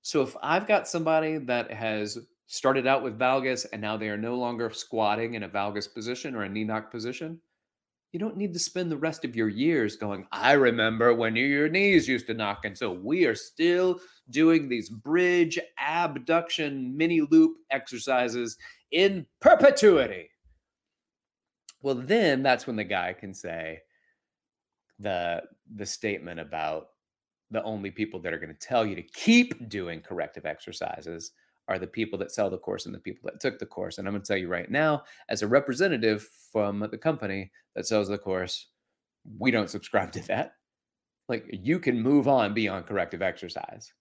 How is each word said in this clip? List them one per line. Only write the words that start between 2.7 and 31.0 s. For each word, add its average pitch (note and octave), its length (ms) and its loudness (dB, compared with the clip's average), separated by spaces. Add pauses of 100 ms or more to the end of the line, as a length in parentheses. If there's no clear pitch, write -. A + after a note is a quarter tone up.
out C3+ 160 4
with A2+ 160 -6
valgus B2+ 560 0
and G#2 80 -8
now G#2+ 160 -4
they G#2+ 120 -6
are G#2 80 -4
no A2+ 180 -4
longer A#2+ 340 -4
squatting A2 640 -2
in A2 80 -8
a F#2+ 80 -10
valgus G2+ 420 -4
position B2 440 -8
or G#2+ 80 -4
a F#2+ 60 -6
knee G#2+ 140 -4
knock A2 280 -4
position, D#3 500 -10 (720)
you F3 60 -6
don't G#3+ 180 -4
need G3 160 -4
to E3+ 60 -6
spend F3+ 300 -4
the D3+ 80 -2
rest D#3+ 280 -4
of A#2+ 100 -6
your A2 140 2
years A#2 480 0
going, G2+ 340 -6
"I A2+ 220 4
remember A#2+ 600 6
when A2+ 220 2
your C#3+ 320 2
knees F#3 400 4
used B2+ 200 0
to A2+ 60 -4
knock, G#2 300 -4
and G2+ 140 -6
so G#2+ 140 -2
we C3 340 0
are A2+ 100 2
still F3 640 2 (300)
doing D#3 400 4
these A#2 200 -4
bridge E3+ 720 2 (180)
abduction D3 1160 -2
mini E3 260 2
loop D#3+ 360 6 (120)
exercises B2 880 -2 (340)
in F#3 360 2 (140)
perpetuity." F3 880 6 (1500)
Well, C3+ 140 0
then C3+ 480 2
that's B2+ 220 2
when A#2 120 -4
the G#2+ 80 -2
guy F2+ 280 -4
can F#2+ 200 -14
say E2 480 -10 (1160)
the, F2 440 -4 (320)
the G#2 100 -10
statement E2+ 540 -6
about D#2 520 -6 (600)
the A2 120 -4
only G2+ 280 -8
people G#2+ 300 -6
that E2+ 120 -6
are E2 60 -6
gonna D#2 140 -12
tell A#2 320 -2
you G2+ 100 -4
to E2+ 80 -12
keep A#3 680 2
doing F2 320 -8
corrective D#2+ 440 -8
exercises E2 880 -10 (340)